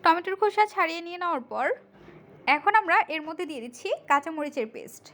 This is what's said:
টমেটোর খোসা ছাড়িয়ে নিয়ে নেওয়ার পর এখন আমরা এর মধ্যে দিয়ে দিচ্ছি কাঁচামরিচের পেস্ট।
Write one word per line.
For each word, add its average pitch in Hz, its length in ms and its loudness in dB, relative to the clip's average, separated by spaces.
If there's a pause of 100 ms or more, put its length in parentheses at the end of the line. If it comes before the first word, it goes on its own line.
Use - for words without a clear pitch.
টমেটোর 349 380 2
খোসা 415 220 2 (100)
ছাড়িয়ে 339 320 0
নিয়ে 349 160 -10
নেওয়ার 320 300 -2
পর 220 140 -2 (880)
এখন 403 260 2
আমরা 320 160 2 (160)
এর 320 140 -4
মধ্যে 320 220 -8
দিয়ে 269 160 -8
দিচ্ছি 247 220 -12 (220)
কাঁচামরিচের 294 640 0
পেস্ট। - 300 -16 (100)